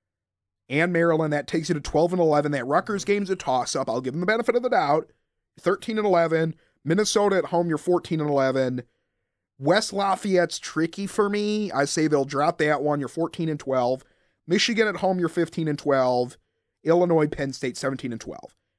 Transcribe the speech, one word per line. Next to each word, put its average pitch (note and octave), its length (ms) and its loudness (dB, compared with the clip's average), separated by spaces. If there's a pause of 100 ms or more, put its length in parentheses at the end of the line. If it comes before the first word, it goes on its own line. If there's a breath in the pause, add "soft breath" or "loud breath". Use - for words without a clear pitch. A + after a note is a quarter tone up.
(680)
and D#3+ 240 0
Maryland. D#3+ 400 2
That D3 140 -4
takes D#3+ 220 -4
you F3 60 0
to D3 60 -6
twelve E3 320 2
and F3+ 80 0
eleven. D3 320 2
That C3 140 -4
Rutgers F#3 380 -2
game's G3+ 260 -2
a F#3 60 -2
toss-up. C3 520 -2
I'll A#2+ 120 -2
give C3 140 -6
them E3 60 -4
the F3+ 60 -4
benefit A3+ 300 2
of A#3+ 60 0
the B3 80 -2
doubt. D#3+ 400 2 (480)
Thirteen G3+ 400 -2
and G#3 80 0
eleven. E3 480 2 (300)
Minnesota G3+ 520 2
at F3 100 2
home, F3 220 0
you're D#3 100 0
fourteen E3+ 420 0
and D3+ 100 -2
eleven. C3 520 0 (760)
West F3 340 2
Lafayette's F#3+ 640 0
tricky E3+ 480 -4
for G3+ 220 0
me. G#3 420 -2
I C#3 140 2
say D#3 220 0
they'll D3 180 2
drop D3 340 -2
that D3+ 240 2
one. D3 180 0
You're C3 80 -4
fourteen E3 400 -4
and D3 120 -4
twelve. C3 420 0 (440)
Michigan G#3+ 420 2
at F#3 80 -4
home, F#3+ 220 0
you're E3+ 100 0
fifteen E3 400 -2
and C#3+ 100 -2
twelve. B2+ 580 0 (460)
Illinois, E3 460 2
Penn C#3 240 -6
State, - 240 -6
seventeen C3 360 -6
and A2+ 80 -10
twelve. - 360 -16 (220)